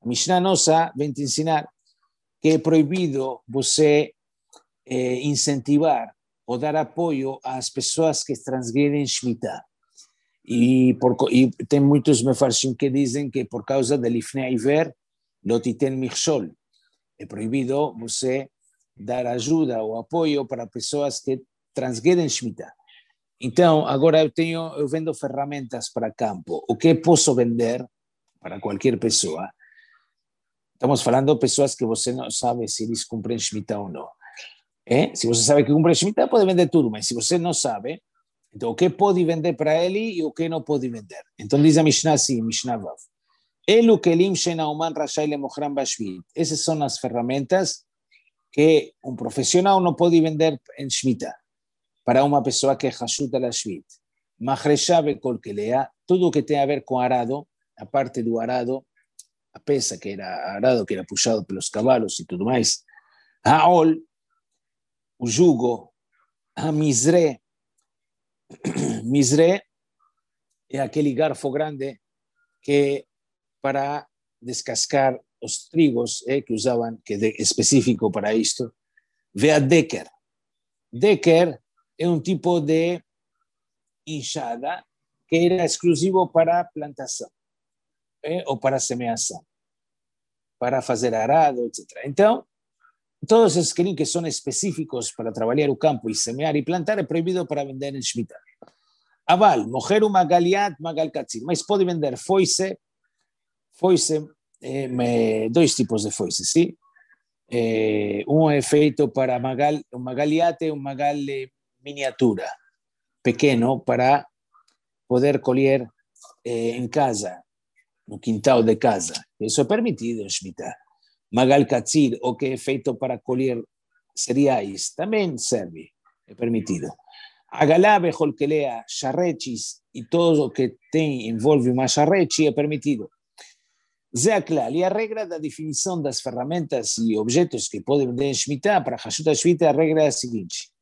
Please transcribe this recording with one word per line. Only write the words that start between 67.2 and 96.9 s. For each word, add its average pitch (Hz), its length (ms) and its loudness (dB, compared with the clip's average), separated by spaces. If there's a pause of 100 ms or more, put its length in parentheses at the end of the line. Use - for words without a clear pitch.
<clears throat> - 420 -4
Misre 143 600 2 (1080)
é 135 100 -6
aquele 143 340 0
garfo 143 380 -2
grande 139 500 -6 (600)
que 143 440 0 (560)
para 139 460 -4 (340)
descascar 127 800 -2 (220)
os - 260 -10
trigos, 127 600 0
eh, 135 140 0
que - 120 -6
usaban, 117 520 -2
que 104 120 -6
de, 107 200 0
específico 113 720 2
para 104 220 -2
esto. 113 400 -2 (600)
Ve 127 180 2
a 151 80 6
Decker. 147 480 2 (840)
Decker 165 720 2 (360)
é 160 100 -2
um 175 120 2
tipo 175 400 0
de 160 420 0 (1040)
inchada 156 800 -8 (420)
que - 100 -2
era 175 280 4
exclusivo 175 640 2
para 165 360 2
plantação, 143 640 -12 (920)
eh, 165 240 -4
ou 135 100 -2
para 135 220 0
semeação, 117 640 -6 (1120)
para 127 220 -2
fazer 117 320 -2
arado, 127 520 2
etcétera. - 420 -12
Então, 202 380 2 (800)
todos 220 280 6
esses 170 180 0
kelim 175 220 0
que 147 100 -2
são 170 200 -4
específicos 139 840 -6
para 113 200 -8
trabalhar 120 380 0
o 131 60 0
campo 135 340 -2
e 107 60 -4
semear 147 400 -4
e 147 80 0
plantar 175 360 -4